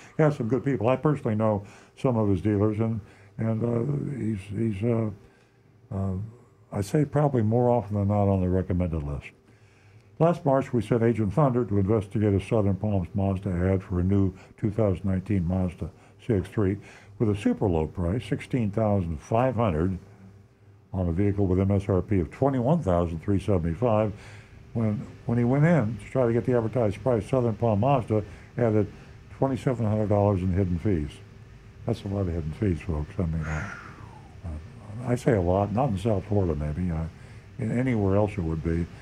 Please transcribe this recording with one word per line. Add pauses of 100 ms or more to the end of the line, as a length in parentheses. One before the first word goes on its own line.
(160)
He
has
some
good
people.
I
personally
know (340)
some
of
his
dealers,
and, (360)
and,
uh,
he's, (180)
he's,
uh, (840)
uh, (580)
I
say
probably
more
often
than
not
on
the
recommended
list. (840)
Last
March,
we
sent
Agent
Thunder
to
investigate
a
Southern
Palms
Mazda
ad
for
a
new (240)
two
thousand
nineteen
Mazda (360)
C
X
three (420)
with
a
super
low
price,
sixteen
thousand
five
hundred, (960)
on
a
vehicle
with
M
S
R
P
of
twenty-one
thousand
three
seventy-five. (580)
When, (200)
when
he
went
in
to
try
to
get
the
advertised
price,
Southern
Palm
Mazda (340)
added (500)
twenty-seven
hundred
dollars
in
hidden
fees. (720)
That's
a
lot
of
hidden
fees,
folks.
I
mean,
I, (760)
I,
I
say
a
lot,
not
in
South
Florida
maybe,
uh, (560)
in
anywhere
else
it
would
be, (140)